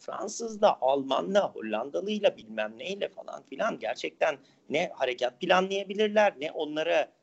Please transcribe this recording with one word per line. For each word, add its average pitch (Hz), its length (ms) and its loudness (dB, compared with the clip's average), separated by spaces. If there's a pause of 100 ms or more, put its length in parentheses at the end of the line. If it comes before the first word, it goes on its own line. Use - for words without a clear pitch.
Fransız'da, 214 800 0
Alman'la, 143 680 2
Hollandalı'yla 165 880 -2
bilmem 110 420 -6
neyle 180 300 -6
falan - 340 -14
filan 190 360 -4
gerçekten 127 600 -2 (320)
ne 160 240 0
harekat 123 460 -2
planlayabilirler 196 1000 2
ne 156 120 -4
onlara 156 600 0 (100)